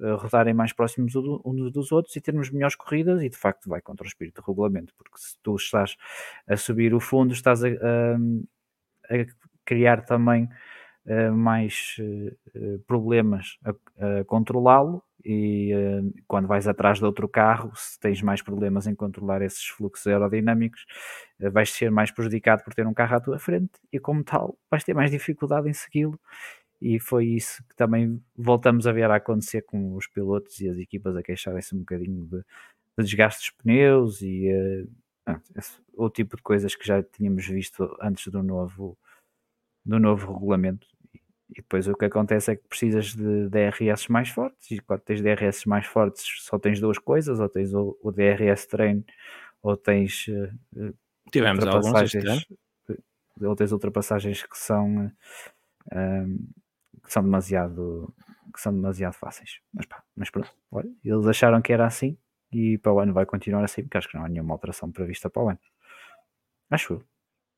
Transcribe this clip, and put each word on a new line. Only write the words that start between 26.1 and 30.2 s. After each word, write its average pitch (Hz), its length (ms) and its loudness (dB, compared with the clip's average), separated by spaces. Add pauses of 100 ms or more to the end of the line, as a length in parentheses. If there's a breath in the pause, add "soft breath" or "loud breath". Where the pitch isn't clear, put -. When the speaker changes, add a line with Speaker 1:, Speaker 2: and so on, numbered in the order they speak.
Speaker 1:
e 113 200 0
foi 120 260 0
isso - 420 -4
que - 60 -20
também 117 480 0 (140)
voltamos 120 500 4
a 120 60 4
ver 113 180 2
a 104 60 6
acontecer 107 460 -2
com 98 340 -6
os 95 100 -10
pilotos 101 540 -4